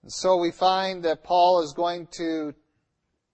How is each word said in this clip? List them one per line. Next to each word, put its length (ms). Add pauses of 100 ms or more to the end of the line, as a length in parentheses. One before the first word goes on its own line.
And 100
so 260
we 140
find 520
that 200
Paul 380
is 120
going 340 (100)
to 380 (800)